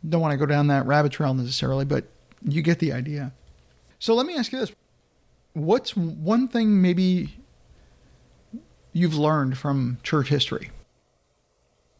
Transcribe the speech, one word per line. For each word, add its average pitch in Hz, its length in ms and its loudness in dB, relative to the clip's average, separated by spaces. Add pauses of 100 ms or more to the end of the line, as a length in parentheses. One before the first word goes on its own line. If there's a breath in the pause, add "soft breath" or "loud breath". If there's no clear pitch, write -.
don't 165 120 2
wanna 151 160 2
go 143 100 0
down 147 220 2
that 139 180 2
rabbit 147 240 4
trail 139 240 -2
necessarily, 131 500 -2
but 139 200 -2 (380)
you 151 200 0
get 165 160 2
the 160 140 0
idea. 131 400 -6 (640 soft breath)
So 226 160 0
let 247 100 2
me 339 120 -6
ask 247 160 -4
you 262 80 -6
this. 220 100 -4 (840)
What's 180 420 0
one 175 500 0
thing 214 340 2
maybe 180 540 2 (1600 soft breath)
you've 165 240 0
learned 147 420 0
from 131 460 -2
church 143 240 0
history? - 420 -2 (1300)